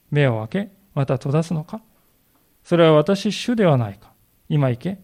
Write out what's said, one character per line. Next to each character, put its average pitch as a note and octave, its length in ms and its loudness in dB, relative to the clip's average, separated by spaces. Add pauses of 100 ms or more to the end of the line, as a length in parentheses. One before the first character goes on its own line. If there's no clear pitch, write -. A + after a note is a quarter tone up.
(100)
目 C#3+ 160 2
を A#2 220 -2
開 G3+ 180 -6
け、 - 60 -20 (220)
ま C#3 120 -2
た D3 80 -2
閉 C#3 160 -6
ざ D#3 140 0
す E3+ 100 -8
の D#3 80 -6
か。 - 180 -14 (840)
そ F3 120 0
れ E3+ 80 6
は D#3+ 100 6
私、 F#3+ 360 2
主 A#3 240 -4
で A3 120 2
は D3 120 4
な A2 100 -2
い G2+ 60 -12
か。 - 180 -20 (360)
今 D3 220 0
行 A#2 100 -6
け。 F#3 240 -8